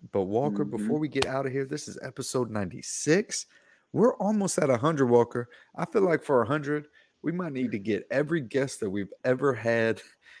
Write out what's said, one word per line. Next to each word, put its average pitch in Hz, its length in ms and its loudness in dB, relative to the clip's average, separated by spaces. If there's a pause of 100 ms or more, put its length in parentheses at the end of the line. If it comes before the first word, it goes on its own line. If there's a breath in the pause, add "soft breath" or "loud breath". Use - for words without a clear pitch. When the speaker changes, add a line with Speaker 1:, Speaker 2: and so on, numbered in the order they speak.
(120)
Speaker 1:
But 98 120 2
Walker, 131 400 0
Speaker 2:
Mm-hmm. 107 120 -6
Speaker 1:
before 110 220 -2
we 151 100 -2
get 131 180 0
out 135 200 -2
of 127 60 -4
here, 135 140 -2
this 147 220 -8
is - 140 -14
episode 127 480 -4
ninety-six. 110 960 -2 (460 soft breath)
We're 202 240 4
almost 202 420 0
at 151 120 4
a 127 60 6
hundred, 139 320 2
Walker. 120 400 4 (260 soft breath)
I 160 100 -6
feel 202 180 2
like 165 200 4
for 127 200 4
a 113 40 0
hundred, 147 400 -2 (360 soft breath)
we 151 100 -2
might 175 200 -6
need 127 200 -4
to 113 60 -4
get 98 320 -2
every 147 300 0
guest 131 400 -2
that 107 100 -2
we've 98 220 -4 (120)
ever 127 280 2
had 113 480 2 (400 soft breath)